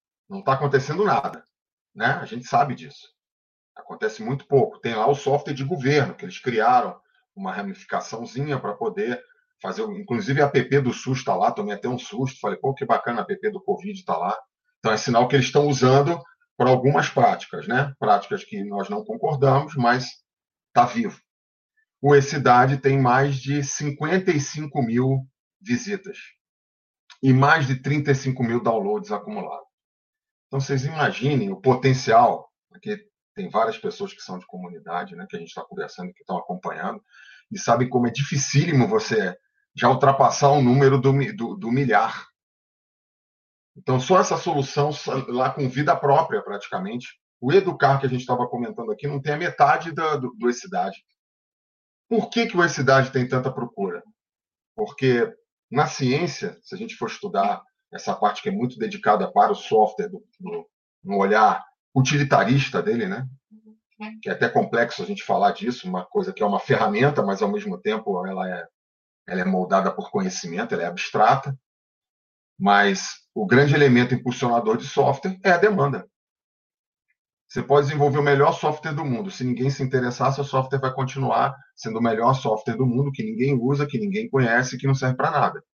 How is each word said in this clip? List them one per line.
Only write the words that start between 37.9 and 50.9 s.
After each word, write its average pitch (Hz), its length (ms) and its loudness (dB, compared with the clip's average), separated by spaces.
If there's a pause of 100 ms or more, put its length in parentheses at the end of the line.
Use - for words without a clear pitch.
é 117 40 -4
dificílimo 139 760 0
você 104 500 -2 (380)
já 120 140 2
ultrapassar 139 600 4
o 147 120 6
número 131 380 6
do 135 140 4
mi-, 135 180 0
do, 104 240 -8
do 107 160 -8
milhar. 120 560 0 (1500)
Então, 127 240 -2
só 185 200 4
essa 185 180 0
solução, 147 540 -2
só 147 220 -8 (140)
lá 127 240 0
com 135 180 -4
vida 139 260 2
própria, 135 460 2
praticamente, 101 800 -10 (200)
o 127 120 -2
Educar 147 480 4
que 139 80 0
a - 20 -4
gente 123 160 -4
tava 123 220 -2
comentando 113 440 -6
aqui 143 160 -8
não 143 140 -6
tem 147 120 -2
a 147 40 -4
metade 165 540 2
da, 156 240 -2
do, 127 160 -6
do 113 180 -2
E-Cidade. - 560 -6 (1040)